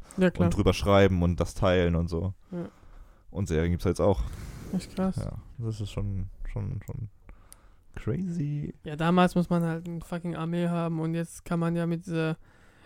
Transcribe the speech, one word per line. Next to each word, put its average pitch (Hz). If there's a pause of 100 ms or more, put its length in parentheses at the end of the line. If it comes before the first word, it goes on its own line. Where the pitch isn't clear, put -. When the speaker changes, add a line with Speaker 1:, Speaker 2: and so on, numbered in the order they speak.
(180)
Speaker 1:
Ja, 185
klar. -
Speaker 2:
und -
drüber 101
schreiben 98
und 87
das -
teilen 90
und 85
so. 87 (160)
Speaker 1:
Ja. 175 (640)
Speaker 2:
Und 98
Serien 82
gibt's 87
jetzt 87
auch. 92 (540)
Speaker 1:
Echt -
krass. 190
Speaker 2:
Ja, - (260)
das 110
ist 98
schon, 98 (260)
schon, 101
schon - (840)
crazy. 147 (100)
Speaker 1:
Ja, 151
damals 175
muss 175
man 175
halt 165
eine 170
fucking 170
Armee 170
haben 165
und 160
jetzt 165
kann 175
man 170
ja 170
mit, 170
äh, 160 (520)